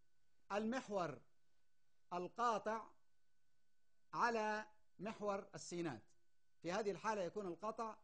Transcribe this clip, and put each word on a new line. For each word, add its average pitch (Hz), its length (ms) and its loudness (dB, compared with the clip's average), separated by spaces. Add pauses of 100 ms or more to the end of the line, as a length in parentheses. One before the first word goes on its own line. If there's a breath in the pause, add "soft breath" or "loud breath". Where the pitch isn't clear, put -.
(520)
المحور 208 720 0 (920)
القاطع 214 720 2 (1300)
على 214 520 4 (340)
محور 196 560 -2
السينات، 165 460 -4 (600)
في 165 100 -2
هذه 202 200 0
الحالة 208 300 0
يكون 185 260 -2
القطع 214 560 -4